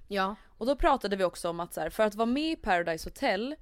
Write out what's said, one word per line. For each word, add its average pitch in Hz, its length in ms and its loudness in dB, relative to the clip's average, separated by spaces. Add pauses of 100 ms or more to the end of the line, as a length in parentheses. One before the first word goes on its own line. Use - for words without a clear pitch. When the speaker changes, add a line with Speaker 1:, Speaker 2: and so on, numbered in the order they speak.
Speaker 1:
Ja. 196 280 -2 (220)
Speaker 2:
Och 226 80 -4
då 277 100 2
pratade 240 400 2
vi 190 80 0
också 175 260 -2
om 170 100 -4
att 175 140 -6
så 165 80 -6
här, 160 80 -4
för 220 140 0
att 208 120 2
vara 226 100 0
med 294 260 0
i 320 40 -2
Paradise 175 540 0
Hotel 247 520 -2